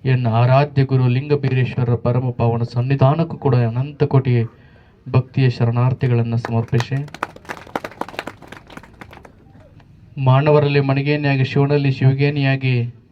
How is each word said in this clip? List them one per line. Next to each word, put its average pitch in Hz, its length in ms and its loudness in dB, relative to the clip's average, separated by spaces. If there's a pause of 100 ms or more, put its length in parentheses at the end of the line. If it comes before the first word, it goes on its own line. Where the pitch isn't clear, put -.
ಎನ್ನ 127 220 0
ಆರಾಧ್ಯ 131 580 2
ಗುರು 131 220 0
ಲಿಂಗಬೀರೇಶ್ವರರ 127 880 0
ಪರಮ 123 340 -2
ಪಾವನ 117 340 -2
ಸನ್ನಿಧಾನಕ್ಕೂ 135 760 0
ಕೂಡ - 180 0
ಅನಂತ 123 480 -2
ಕೋಟಿ 127 400 2 (680)
ಭಕ್ತಿಯ 127 400 0
ಶರಣಾರ್ಥಿಗಳನ್ನು 120 880 -2
ಸಮರ್ಪಿಸಿ, 120 680 -4 (3250)
ಮಾನವರಲ್ಲಿ 143 560 4
ಮಣಿಗೇಣಿಯಾಗಿ 139 640 0 (480)
ಶಿವಗೇಣಿಯಾಗಿ 135 1040 0 (160)